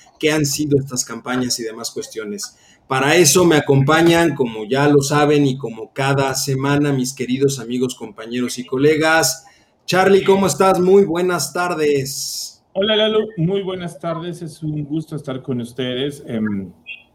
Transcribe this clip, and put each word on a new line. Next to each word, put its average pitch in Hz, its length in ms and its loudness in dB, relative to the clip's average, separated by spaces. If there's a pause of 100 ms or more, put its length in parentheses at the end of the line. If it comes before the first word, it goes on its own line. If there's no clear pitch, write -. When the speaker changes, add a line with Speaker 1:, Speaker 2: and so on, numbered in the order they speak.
(180)
Speaker 1:
qué 151 140 0
han 156 120 0
sido 143 320 0
estas 131 280 -4
campañas 120 560 -4
y - 20 -10
demás 113 300 -10
cuestiones. 104 680 -10 (300)
Para 135 260 2
eso 180 300 6
me 165 100 6
acompañan, 156 800 4
como 113 300 -4
ya 131 240 2
lo 147 140 6
saben 147 440 2
y 131 100 0
como 113 360 -12
cada 135 420 0
semana, 143 580 -2
mis 127 220 -2
queridos 135 460 0
amigos, 123 340 -4
compañeros 117 640 -8
y 123 80 -10
colegas. 156 800 2 (400)
Charlie, 190 380 4
¿cómo 196 240 4
estás? 185 320 2
Muy 190 240 6
buenas 175 480 -2
tardes. 156 1200 -4
Speaker 2:
Hola, 208 240 0
Lalo, 214 240 2 (160)
muy 185 260 0
buenas 180 380 -8
tardes, 165 420 -8
es 160 220 -12
un 151 200 -6
gusto 156 300 -6
estar 131 280 -8
con 127 180 -4
ustedes. 127 680 -6
Em, 104 460 -6 (420)